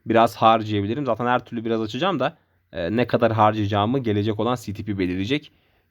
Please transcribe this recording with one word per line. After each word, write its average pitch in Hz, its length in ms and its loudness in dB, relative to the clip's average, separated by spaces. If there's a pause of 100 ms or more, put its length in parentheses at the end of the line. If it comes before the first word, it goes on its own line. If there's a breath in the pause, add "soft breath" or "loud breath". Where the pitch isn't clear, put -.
biraz 113 300 4
harcayabilirim. 110 720 2
Zaten 120 200 -2
her 123 180 0
türlü 117 200 -10
biraz 113 160 -2
açacağım 131 400 -4
da, 143 160 -4 (360)
e, 87 240 -4
ne 120 100 2
kadar 117 260 2
harcayacağımı 107 680 2
gelecek 107 420 -2
olan 120 200 -2
C 101 140 -10
T 101 100 -10
P 104 140 -4
belirleyecek. 95 540 -2 (380)